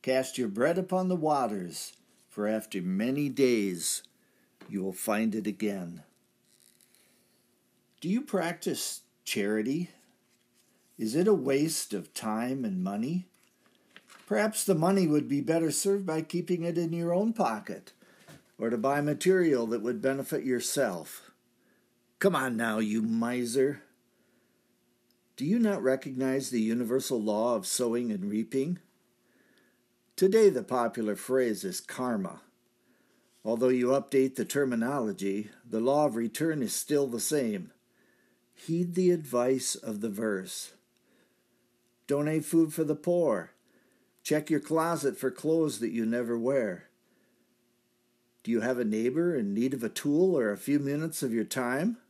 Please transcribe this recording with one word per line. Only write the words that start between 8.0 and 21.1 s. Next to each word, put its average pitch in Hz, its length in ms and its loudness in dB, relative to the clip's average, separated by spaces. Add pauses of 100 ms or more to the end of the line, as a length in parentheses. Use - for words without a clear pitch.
Do 160 80 -6
you 220 120 2
practice 170 800 -4 (240)
charity? 110 680 0 (1080)
Is 110 180 -2
it 180 100 4
a 214 80 6
waste 143 580 0
of 92 220 -8
time 120 500 -2
and 92 200 -2
money? 123 420 -2 (1040)
Perhaps 208 340 0
the 190 140 4
money 180 320 4
would 147 200 2
be 143 120 0
better 160 320 2
served 196 340 0
by 160 160 -2
keeping 175 400 -2
it 170 160 -2
in 165 140 -2
your 170 200 -2
own 214 200 2
pocket, 110 600 -4 (680)
or 113 100 0
to 120 60 0
buy 135 240 0
material 147 680 4
that 113 120 -2
would 117 220 -4
benefit 135 420 -2
yourself. 120 840 -2 (880)